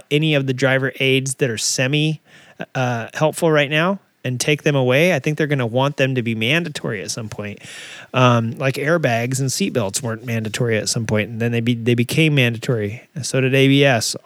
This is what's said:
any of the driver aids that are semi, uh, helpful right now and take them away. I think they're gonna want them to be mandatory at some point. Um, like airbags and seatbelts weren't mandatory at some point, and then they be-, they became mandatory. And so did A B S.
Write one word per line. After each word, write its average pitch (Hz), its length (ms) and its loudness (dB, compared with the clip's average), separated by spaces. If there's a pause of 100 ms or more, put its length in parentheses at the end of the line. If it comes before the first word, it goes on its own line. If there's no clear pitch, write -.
(120)
any 151 240 2
of 135 120 0
the 131 60 -2
driver 131 460 0
aids 135 360 2
that 139 140 -2
are 110 80 -4
semi, 151 640 -2 (540)
uh, 120 380 -4
helpful 156 380 0
right 147 180 2
now 170 300 0 (240)
and 127 180 -4
take 151 220 0
them 147 120 2
away. 139 380 4
I 143 60 0
think 151 180 -2
they're 156 100 0
gonna 139 180 0
want 131 300 0
them 135 200 0
to 127 60 0
be 113 140 -2
mandatory 131 680 -2
at - 80 -10
some 110 200 -10
point. 104 300 -10 (540)
Um, 120 440 4
like 135 180 0
airbags 135 640 0
and 135 100 0
seatbelts 120 520 -4
weren't 113 240 -6
mandatory 113 520 -2
at 101 120 -2
some 113 160 -2
point, 107 240 0
and 113 100 -8
then 117 140 0
they 117 80 0
be-, 120 140 2
they 117 180 0
became 147 420 2
mandatory. 117 680 0 (120)
And 135 100 -8
so - 140 -2
did 131 160 2
A 135 140 6
B 139 160 6
S. 123 400 2